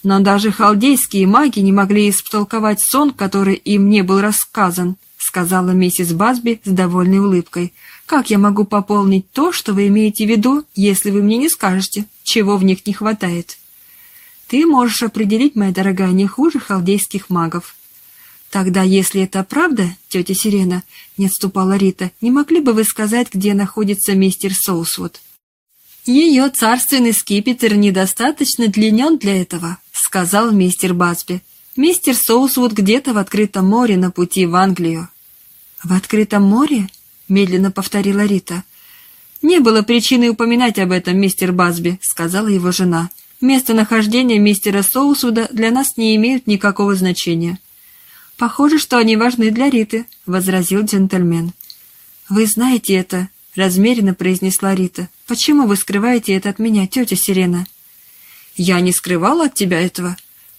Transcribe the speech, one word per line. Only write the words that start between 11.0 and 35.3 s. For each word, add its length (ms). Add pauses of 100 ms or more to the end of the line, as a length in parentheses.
вы 120
мне 160
не 100
скажете, 560 (180)
чего 360
в 60
них 200
не 80
хватает?» 680 (880)
«Ты 180
можешь 360
определить, 540
моя 160
дорогая, 380
не 160
хуже 320
халдейских 720
магов». 460 (720)
«Тогда, 320
если 400
это 220
правда, 440 (200)
тётя 260
Сирена», 480 (340)
не 100
отступала 520
Рита, 320 (100)
«не 100
могли 300
бы 140
вы 100
сказать, 480
где 220
находится 600
мистер 380
Соусвуд?» 720 (840)
«Её 440
царственный 640
скипетр 640
недостаточно 920
длинён 520
для 220
этого», 380 (140)
сказал 580
мистер 440
Басби. 480 (340)
«Мистер 400
Соусвуд 560
где-то 420
в 40
открытом 480
море 300
на 140
пути 340
в 120
Англию». 520 (760)